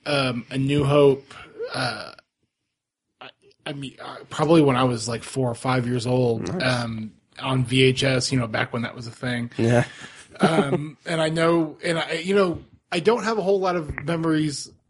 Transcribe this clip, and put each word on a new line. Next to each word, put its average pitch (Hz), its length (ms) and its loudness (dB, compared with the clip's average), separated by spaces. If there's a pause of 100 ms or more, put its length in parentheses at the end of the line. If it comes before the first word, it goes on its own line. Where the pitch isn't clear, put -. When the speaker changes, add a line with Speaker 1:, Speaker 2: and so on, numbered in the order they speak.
Speaker 1:
um, 131 420 -2
A 135 80 -6
New 139 260 2
Hope. 139 480 4 (400)
Uh, - 420 -6 (1080)
I, 131 80 -20 (340)
I 151 100 -10
mean, 139 300 -12
uh, - 120 -14 (160)
probably 156 320 6
when 139 120 4
I 127 100 2
was, 117 220 -2
like, 117 160 -6
four 127 280 -2
or - 20 -4
five 127 320 -2
years 120 220 -2
old, 123 440 0
Speaker 2:
Nice. 127 320 -2
Speaker 1:
um, 110 280 -8 (280)
on 131 240 0
V 127 200 2
H 131 200 2
S. 131 280 0
You 135 80 2
know, 117 80 -2
back 117 260 -4
when 117 80 -4
that 117 140 -8
was 123 100 -12
a 120 60 -14
thing. 120 440 -6
Speaker 2:
Yeah. 120 300 4 (540)
Speaker 1:
Um, 147 680 0
and 165 160 -2
I 160 80 2
know, 165 540 2
and 165 160 -2
I, 147 140 -4
you 165 200 -2
know, 185 260 2 (320)
I 180 100 -2
don't 214 220 2
have 220 140 -2
a 196 60 -2
whole 196 160 2
lot 185 160 0
of 151 280 -6
memories 156 680 -2 (180)